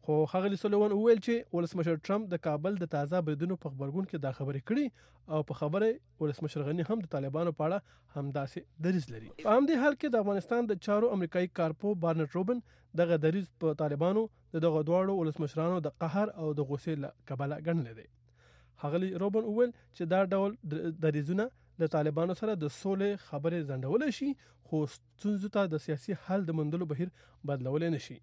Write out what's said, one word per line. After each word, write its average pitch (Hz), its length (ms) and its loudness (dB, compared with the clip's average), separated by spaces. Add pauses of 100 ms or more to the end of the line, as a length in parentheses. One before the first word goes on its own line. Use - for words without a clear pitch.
خو 151 100 2 (180)
ښاغلي 190 280 0
سولوان 208 360 4
وویل 226 280 6
چې 233 320 0
ولسمشر 170 480 0
ټرمپ 208 300 -2
د 160 100 -4
کابل 165 380 -2
د 160 100 -6
تازه 151 320 0
بریدونو 160 400 -2
په 143 80 -6
غبرګون 139 380 -4
کې 180 60 -6 (100)
دا 135 100 -2
خبرې 139 320 -4
کړي 269 180 2 (460)
او 156 160 0
په - 100 -6
خبره 196 320 2 (300)
ولسمشر 147 480 -4
غني 165 220 -2
هم 226 120 0
د 165 140 -8
طالبانو 151 420 0
په 156 80 2
اړه 185 100 0 (380)
همداسې 139 440 -6 (280)
دریځ 180 180 2 (100)
لري. 110 140 -14 (120)
په 226 160 6
همدې 285 260 6
حال 294 160 4
کې 254 160 0
د 220 80 4
افغانستان 208 480 0
د 185 160 -2
چارو 214 300 4
امریکایي 180 420 0
کارپو 170 340 0 (120)
بارنټ 160 340 0
روبن 226 240 0 (380)
دغه 170 260 4
دریځ 180 240 0 (140)
په 151 180 2
طالبانو 170 420 2 (300)
د 160 100 2
دغه 156 220 4
دواړو 185 320 2
ولسمشرانو 160 680 -2
د 143 160 -4
قهر 196 380 0
او 160 80 -2 (100)
د 139 140 -2
غوسې 143 340 -4
له - 80 -12 (200)
کبله 143 340 -4
ګڼلی 147 320 -2
دی. - 100 -20 (720)
ښاغلي 170 260 0 (140)
روبن 202 260 0
وویل 233 240 2 (240)
چې - 160 -4
دا 185 140 4
ډول 196 280 0 (160)
در-، 160 320 -4
دریځونه 156 420 2 (380)
د 160 140 2
طالبانو 156 420 2
سره 220 240 -2
د 147 140 -2
سولې 190 340 0 (160)
خبرې 165 340 -2 (100)
ځنډولی 147 480 0
شي، 277 120 -2 (380)
خو 156 100 0 (160)
ستونزو 208 600 -4
ته 196 180 2
د 151 100 -2
سیاسي 160 380 -4
حل 190 260 -2
د 160 120 -2
موندلو 156 320 -2
بهیر 165 180 -2 (400)
بدلولی 143 460 0
نه 135 100 -2
شي. 127 180 -14